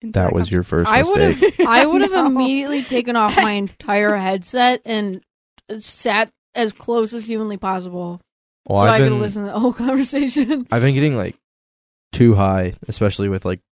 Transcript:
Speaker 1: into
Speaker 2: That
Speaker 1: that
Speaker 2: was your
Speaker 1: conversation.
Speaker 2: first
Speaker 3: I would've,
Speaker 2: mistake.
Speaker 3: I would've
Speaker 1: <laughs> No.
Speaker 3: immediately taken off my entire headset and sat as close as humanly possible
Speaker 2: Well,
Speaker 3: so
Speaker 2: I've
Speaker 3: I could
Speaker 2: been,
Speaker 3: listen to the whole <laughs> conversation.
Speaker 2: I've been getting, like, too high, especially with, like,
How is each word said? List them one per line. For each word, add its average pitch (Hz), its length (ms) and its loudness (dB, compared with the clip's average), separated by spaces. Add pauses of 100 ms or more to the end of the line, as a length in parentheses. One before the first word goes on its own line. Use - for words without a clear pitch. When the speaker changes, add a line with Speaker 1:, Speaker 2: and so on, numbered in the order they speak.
Speaker 1:
into 220 160 -6
Speaker 2:
That 90 120 0
Speaker 1:
that - 40 -4
Speaker 2:
was 90 160 -2
your 90 140 0
Speaker 1:
conversation. 85 200 -2
Speaker 2:
first 220 80 -2
Speaker 3:
I 247 160 4
would've, 370 320 2
Speaker 2:
mistake. 349 280 2
Speaker 3:
I 247 180 6
would've 381 240 2
Speaker 1:
<laughs> - 20 -4
No. 370 140 2
Speaker 3:
immediately 269 560 0
taken 240 320 -4
off 214 220 2
my 214 160 2
entire 202 640 -2
headset 202 680 -2
and 208 380 -6 (560)
sat 220 520 -2 (260)
as 226 160 0
close 233 420 -2
as 226 100 -10
humanly 220 320 -6
possible 180 640 -8 (480)
Speaker 2:
Well, 98 140 2
Speaker 3:
so 104 60 6
Speaker 2:
I've 113 60 6
Speaker 3:
I - 40 4
could 135 120 4
Speaker 2:
been, 123 100 0
Speaker 3:
listen 104 240 -4
to 101 80 -8
the 202 80 -4
whole 247 120 2
<laughs> 233 120 -8
conversation. 269 880 -2
Speaker 2:
I've 120 100 2
been 139 120 2
getting, 139 220 0
like, 92 200 -6 (760)
too 117 220 6
high, 95 400 2 (140)
especially 101 400 -2
with, 95 160 -4
like, 92 160 -4 (180)